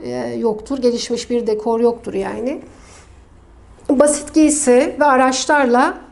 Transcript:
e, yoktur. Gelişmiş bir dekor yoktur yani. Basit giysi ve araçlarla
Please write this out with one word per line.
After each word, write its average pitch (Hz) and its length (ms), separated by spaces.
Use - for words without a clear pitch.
e, 240 320
yoktur. 226 420
Gelişmiş 240 520
bir 233 180
dekor 226 320
yoktur 233 340
yani. 214 480
Basit 294 440
giysi 294 680
ve 294 60
araçlarla 262 880